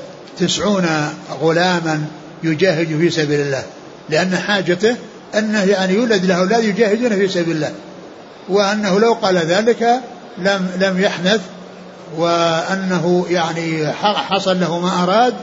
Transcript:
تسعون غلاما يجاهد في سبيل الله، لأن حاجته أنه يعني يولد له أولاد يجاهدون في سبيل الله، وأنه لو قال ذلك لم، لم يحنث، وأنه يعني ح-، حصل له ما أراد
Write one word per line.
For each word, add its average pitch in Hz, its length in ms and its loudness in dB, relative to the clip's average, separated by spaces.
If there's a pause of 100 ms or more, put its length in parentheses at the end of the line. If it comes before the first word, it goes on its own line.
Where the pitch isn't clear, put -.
(400)
تسعون 180 480 0 (540)
غلاما 160 640 2 (380)
يجاهد 160 440 2
في 156 220 2
سبيل 147 300 0
الله، 139 240 -2 (460)
لأن 180 280 0
حاجته 202 580 0 (420)
أنه 214 260 0
يعني 190 300 2
يولد 214 320 2
له 185 100 4
أولاد 196 280 2
يجاهدون 220 460 2
في 196 180 2
سبيل 170 280 0
الله، 147 160 -2 (760)
وأنه 202 500 2
لو 233 140 4
قال 208 240 2
ذلك 220 640 2 (360)
لم، 190 300 0 (120)
لم 190 220 2
يحنث، 196 400 0 (760)
وأنه 170 1120 0
يعني 165 580 -2
ح-، 185 460 -2
حصل 190 260 0
له 170 200 -2
ما 180 240 0
أراد 220 400 4